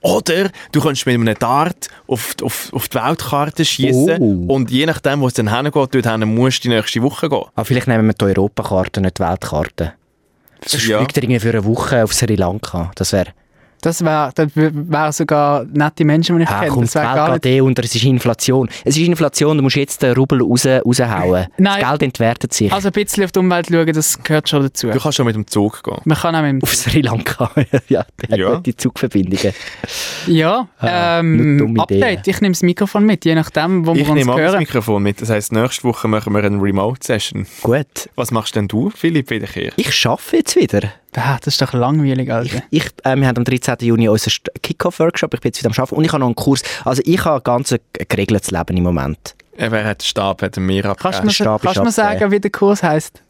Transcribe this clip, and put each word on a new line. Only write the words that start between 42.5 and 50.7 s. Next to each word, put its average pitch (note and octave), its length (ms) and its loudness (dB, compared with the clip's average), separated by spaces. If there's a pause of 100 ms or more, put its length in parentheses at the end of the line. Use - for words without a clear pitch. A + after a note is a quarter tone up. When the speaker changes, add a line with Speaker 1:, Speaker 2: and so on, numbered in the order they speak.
Speaker 2:
Ich, D3+ 140 0
ich, - 60 -10 (140)
äh, C3 120 2
wir C#3 100 2
haben B2 120 2
am A#2+ 60 0
dreizehnten B2 440 -2
Juni A#2 200 4
unseren A2 220 2
St-, - 200 -6 (120)
Kick-Off-Workshop. - 720 -2
Ich - 60 -4
bin - 80 -2
jetzt - 160 -6
wieder A#2 100 2
am - 80 0
Arbeiten - 140 -4
und D#3 80 2
ich E3 80 0
habe D3+ 80 0
noch B2+ 60 0
einen A#2+ 80 0
Kurs. C#3 280 0 (220)
Also C3 200 0
ich E3+ 200 2
habe D3+ 160 0
ganz B2 320 -2
ein A#2+ 60 0 (300)
geregeltes G2+ 420 -2
Leben F2 260 -2
im F2 80 2
Moment. D#2 500 -4 (220)
Speaker 1:
Äh, A2+ 140 -4
wer A2 140 -2
hat G#2 180 -4
den - 40 -12
Stab? G2 360 -2
Hat F#2+ 140 -4
er G2 60 -4
mir F#2+ 200 0